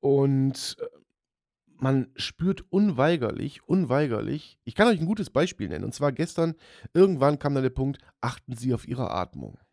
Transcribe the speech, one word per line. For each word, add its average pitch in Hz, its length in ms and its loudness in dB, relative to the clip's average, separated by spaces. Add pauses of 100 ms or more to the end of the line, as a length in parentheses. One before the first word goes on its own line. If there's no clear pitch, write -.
Und, 139 760 2
äh, - 60 -8 (880)
man 131 400 0
spürt - 560 -4
unweigerlich, 156 960 0
unweigerlich, 139 960 0
ich 123 100 -10
kann 220 140 6
euch 202 100 2
ein 160 60 -2
gutes 208 240 -4
Beispiel 127 400 -2
nennen. 82 160 -6
Und - 80 -6
zwar 143 180 0
gestern, 165 440 -2 (380)
irgendwann 147 460 4
kam 143 140 0
dann 135 100 0
der 127 60 2
Punkt, 135 300 -4 (200)
achten 123 340 -8
Sie 120 200 -2
auf 139 120 -4
Ihre 123 260 -6
Atmung. 67 460 -8 (160)